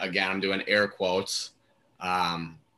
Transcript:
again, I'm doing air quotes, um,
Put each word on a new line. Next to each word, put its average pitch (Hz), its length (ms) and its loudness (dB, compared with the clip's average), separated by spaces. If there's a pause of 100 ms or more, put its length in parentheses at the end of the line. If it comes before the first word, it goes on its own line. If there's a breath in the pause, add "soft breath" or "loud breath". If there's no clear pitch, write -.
again, 95 300 0
I'm 98 80 -2
doing 95 280 0
air 104 200 4
quotes, 95 640 -2 (480)
um, 85 580 -2 (200)